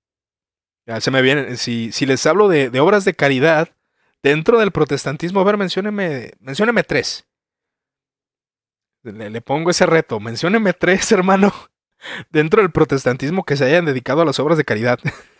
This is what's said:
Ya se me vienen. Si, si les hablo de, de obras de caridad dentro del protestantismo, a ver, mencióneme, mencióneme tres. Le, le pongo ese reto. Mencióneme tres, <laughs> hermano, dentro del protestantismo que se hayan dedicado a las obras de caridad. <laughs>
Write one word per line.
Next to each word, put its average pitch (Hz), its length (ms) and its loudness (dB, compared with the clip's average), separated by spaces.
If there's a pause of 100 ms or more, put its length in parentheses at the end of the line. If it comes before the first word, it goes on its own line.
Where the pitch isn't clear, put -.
(880)
Ya 113 140 -8
se 135 100 -2
me 131 120 2
vienen. 131 340 0
Si, 117 360 -6
si - 120 -4
les 131 220 0
hablo 202 220 4
de, 143 200 2
de 127 120 0
obras 190 240 2
de 185 100 0
caridad 151 560 2 (540)
dentro 156 340 2
del 202 140 2
protestantismo, 156 680 -2
a 185 40 4
ver, 208 140 2
mencióneme, 190 840 -6
mencióneme 190 420 -2
tres. - 440 -4 (1800)
Le, 107 260 -14
le 113 140 -10
pongo 156 280 -2
ese - 140 2
reto. 156 340 0
Mencióneme 170 540 -2
tres, 180 400 0
<laughs> - 0 -
hermano, 190 400 4 (800)
dentro 156 320 2
del 180 100 0
protestantismo 139 720 0
que 143 120 -2
se 135 100 2
hayan 170 180 2
dedicado 139 380 0
a - 20 4
las 139 160 -2
obras 156 180 2
de 147 60 0
caridad. 120 400 0
<laughs> 156 40 -2 (320)